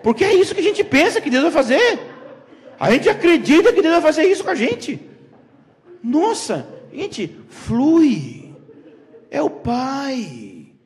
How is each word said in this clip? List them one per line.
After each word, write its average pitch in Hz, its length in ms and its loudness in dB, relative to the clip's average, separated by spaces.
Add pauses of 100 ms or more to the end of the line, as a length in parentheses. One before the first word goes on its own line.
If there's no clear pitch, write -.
Porque 233 220 0
é 403 80 2
isso 370 200 2
que 370 60 -4
a 330 40 -2
gente 403 200 0
pensa 359 380 2
que 269 80 -6
Deus 254 140 2
vai 330 80 2
fazer. 311 480 2 (760)
A 165 140 0
gente 262 160 2
acredita 339 640 4
que 415 100 2
Deus 320 120 2
vai 339 80 4
fazer 311 220 2
isso 381 200 2
com - 60 -4
a 349 60 -2
gente. 269 440 -4 (1040)
Nossa, 285 640 -2 (240)
gente, 277 420 -10 (140)
flui. 247 1040 0 (760)
É 285 100 -4
o - 80 -2
Pai. 240 1160 -8 (180)